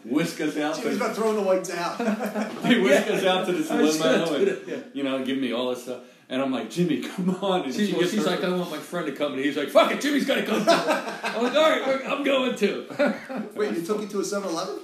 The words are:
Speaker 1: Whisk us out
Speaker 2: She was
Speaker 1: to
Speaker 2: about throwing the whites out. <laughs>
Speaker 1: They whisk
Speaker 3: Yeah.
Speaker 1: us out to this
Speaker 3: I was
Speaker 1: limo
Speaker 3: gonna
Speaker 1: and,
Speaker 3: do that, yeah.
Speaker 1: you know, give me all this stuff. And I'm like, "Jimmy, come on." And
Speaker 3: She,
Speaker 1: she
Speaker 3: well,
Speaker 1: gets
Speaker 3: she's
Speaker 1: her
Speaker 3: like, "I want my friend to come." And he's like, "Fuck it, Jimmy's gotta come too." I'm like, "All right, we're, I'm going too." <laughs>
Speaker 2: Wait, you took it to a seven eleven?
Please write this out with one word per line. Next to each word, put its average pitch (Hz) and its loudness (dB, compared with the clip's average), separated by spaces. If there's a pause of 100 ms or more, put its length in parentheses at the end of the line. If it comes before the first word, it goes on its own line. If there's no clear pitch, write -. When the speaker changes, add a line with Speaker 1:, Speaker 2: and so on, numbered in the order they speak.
Speaker 1:
Whisk 156 0
us 147 -2
out 151 -2
Speaker 2:
She - -4
was - 0
Speaker 1:
to 247 0
Speaker 2:
about 208 -2
throwing 214 2
the 208 0
whites 185 2
out. 170 -4
<laughs> 220 -2
Speaker 1:
They 220 6
whisk 214 6
Speaker 3:
Yeah. 202 0
Speaker 1:
us 190 0
out 185 2
to 175 -2
this 160 0
Speaker 3:
I - 0
was 156 4
Speaker 1:
limo - 4
Speaker 3:
gonna 151 0
Speaker 1:
and, 131 4
Speaker 3:
do - 0
that, - -14
yeah. 151 -6 (180)
Speaker 1:
you 139 -4
know, 131 -2
give 135 -2
me 127 -2
all 123 -2
this 123 -6
stuff. 123 -8 (280)
And 131 -4
I'm 131 0
like, 110 -4
"Jimmy, 165 2
come 180 -2 (140)
on." 185 2
And 254 -4
Speaker 3:
She, 208 2
Speaker 1:
she 190 0
Speaker 3:
well, 170 2
Speaker 1:
gets 180 2
Speaker 3:
she's 208 2
Speaker 1:
her 185 2
Speaker 3:
like, - 0
"I 180 0
want 175 -2
my 151 -8
friend 170 -6
to 139 -4
come." 143 -2
And 131 -4
he's 143 0
like, 143 -2
"Fuck 302 6
it, - -4
Jimmy's 285 0
gotta 247 0
come 220 0
too." 330 6
I'm 226 0
like, 247 0
"All 311 6
right, 262 0
we're, 269 0
I'm 285 -2
going 254 2
too." - 0 (100)
<laughs> 247 -2
Speaker 2:
Wait, 208 0
you 170 -4
took 214 -2
it 202 -6
to 202 -2
a - -2
seven 196 -4
eleven? 170 -4